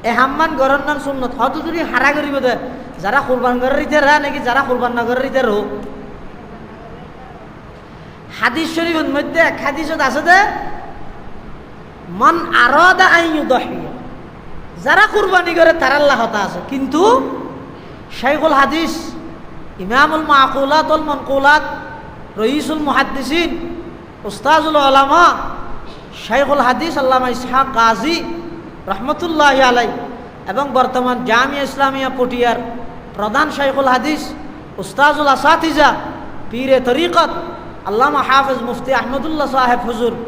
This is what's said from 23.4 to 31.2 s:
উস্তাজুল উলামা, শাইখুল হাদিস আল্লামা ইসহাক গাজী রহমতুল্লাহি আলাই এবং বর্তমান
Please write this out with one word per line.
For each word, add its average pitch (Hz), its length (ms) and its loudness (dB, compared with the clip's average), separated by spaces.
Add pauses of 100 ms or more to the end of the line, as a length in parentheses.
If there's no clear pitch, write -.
উস্তাজুল 302 520 2
উলামা, 277 600 6 (920)
শাইখুল 277 320 2
হাদিস 254 380 0
আল্লামা 262 320 2
ইসহাক 254 460 0
গাজী 262 480 2 (640)
রহমতুল্লাহি 294 720 2
আলাই 247 260 4 (600)
এবং 269 260 -2
বর্তমান 247 520 0